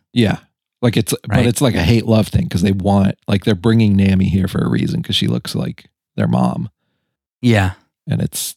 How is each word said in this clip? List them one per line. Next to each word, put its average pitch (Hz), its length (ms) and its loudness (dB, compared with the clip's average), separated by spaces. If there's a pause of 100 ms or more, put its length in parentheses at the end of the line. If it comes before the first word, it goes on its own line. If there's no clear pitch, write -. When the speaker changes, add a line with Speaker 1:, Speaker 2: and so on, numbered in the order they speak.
(120)
Speaker 1:
Yeah. 101 260 0 (440)
Like, 120 140 0
it's, - 160 -2 (160)
Speaker 2:
Right. 104 100 0
Speaker 1:
but 120 80 2
it's, 120 140 0
like, 123 140 2
a - 80 0
hate-love 110 460 2
thing 95 200 -2
'cause 87 140 -2
they 98 100 2
want, 98 440 0 (120)
like, 101 160 -2
they're 110 100 2
bringing 107 420 2
Nami 95 320 2
here 92 200 0
for - 100 -4
a - 100 0
reason - 340 -2
'cause - 140 -6
she - 100 0
looks - 280 -4
like - 340 -8 (280)
their 107 120 -10
mom. 62 420 -2 (720)
Speaker 2:
Yeah. 104 300 2 (360)
Speaker 1:
And - 140 -2
it's, - 340 -8